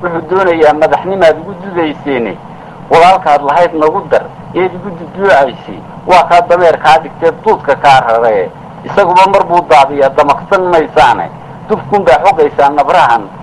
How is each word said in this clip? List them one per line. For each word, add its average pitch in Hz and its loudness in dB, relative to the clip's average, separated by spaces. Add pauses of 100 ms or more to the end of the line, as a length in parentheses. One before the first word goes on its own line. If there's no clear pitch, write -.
Wuxuu 165 -8
doonayaa 165 2
madaxnimaad 160 0
ugu 190 -14
dudayseene. 147 -6 (540)
Walaalkaad 165 4
lahayd 160 0
nagu 160 0 (100)
dar, - 0 (300)
eed 180 -2
igu 190 -12
duduucaysay. 170 -2 (280)
Waa 175 2
kaa 175 4
dameer 175 2
kaa 151 4
dhigtee 156 -4 (120)
duudka 208 0
kaa 135 4
raree. 113 0 (360)
Isaguba 185 2
mar 196 2
buu 175 0
daadiyaa 147 2
damaqsan 147 0
maysaane. 139 0 (400)
Dufkun 208 -2
baa 165 4
xogaysaa 147 2
nabrahan 143 2 (200)